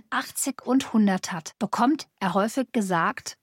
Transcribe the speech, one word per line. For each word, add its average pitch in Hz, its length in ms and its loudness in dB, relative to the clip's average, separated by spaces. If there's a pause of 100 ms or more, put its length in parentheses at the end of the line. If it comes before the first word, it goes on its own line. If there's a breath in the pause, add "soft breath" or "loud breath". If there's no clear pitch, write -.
(120)
achtzig - 520 -6
und 254 300 0
hundert 202 380 2
hat, - 260 -10
bekommt 240 500 0 (120)
er 190 160 0
häufig 226 360 0
gesagt 185 720 -2